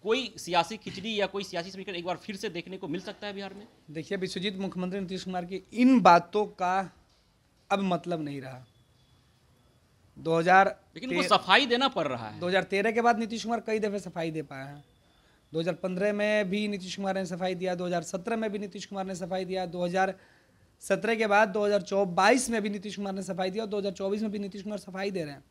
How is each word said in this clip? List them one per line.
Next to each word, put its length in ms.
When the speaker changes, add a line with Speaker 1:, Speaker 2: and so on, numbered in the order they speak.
Speaker 1:
कोई 340
सियासी 400
खिचड़ी 440
या 60
कोई 180
सियासी 260
समीकरण 240
एक 100
बार 120
फिर 200
से 120
देखने 280
को 120
मिल 120
सकता 260
है 60
बिहार 220
में? 140
Speaker 2:
देखिए 280
विश्वजीत, 400
मुख्यमंत्री 420
नीतीश 240
कुमार 200
की 280
इन 280
बातों 460
का 460
अब 120
मतलब 420
नहीं 160
रहा। 260
दो 200
हज़ार 420
Speaker 1:
लेकिन 220
वो 60
Speaker 2:
ते- 80
Speaker 1:
सफाई 360
देना 220
पड़ 200
रहा 200
है। 120
Speaker 2:
दो 80
हज़ार 140
तेरह 300
के 80
बाद 180
नीतीश 260
कुमार 160
कई 180
दफे 200
सफाई 320
दे 120
पाए 260
हैं। 160
दो 80
हज़ार 140
पन्द्रह 380
में 380
भी 180
नीतीश 280
कुमार 180
ने 120
सफाई 280
दिया, 200
दो 120
हज़ार 160
सत्रह 340
में 160
भी 60
नीतीश 280
कुमार 200
ने 80
सफाई 300
दिया, 220
दो 180
हज़ार 340
सत्रह 340
के 120
बाद 220
दो 180
हज़ार 160
चौ-, 260
बाईस 420
में 120
भी 60
नीतीश 280
कुमार 160
ने 100
सफाई 280
दिया 140
और 60
दो 80
हज़ार 140
चौबीस 300
में 80
भी 80
नीतीश 240
कुमार 160
सफाई 320
दे 140
रहे 80
हैं। 180